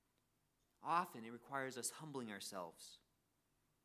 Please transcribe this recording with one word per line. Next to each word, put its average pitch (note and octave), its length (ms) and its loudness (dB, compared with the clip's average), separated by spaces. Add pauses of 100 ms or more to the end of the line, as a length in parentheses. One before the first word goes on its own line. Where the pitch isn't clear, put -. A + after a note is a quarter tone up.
(840)
Often D#3+ 400 4
it A#2 80 -6
requires C3 460 0
us A2+ 120 2 (100)
humbling C3+ 300 -2
ourselves, F#2+ 680 -4 (880)